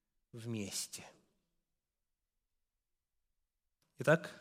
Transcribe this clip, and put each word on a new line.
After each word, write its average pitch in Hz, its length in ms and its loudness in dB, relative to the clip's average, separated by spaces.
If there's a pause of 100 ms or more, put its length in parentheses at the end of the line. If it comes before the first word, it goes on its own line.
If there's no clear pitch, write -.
(320)
вместе». 113 720 -6 (3000)
Итак, 151 420 4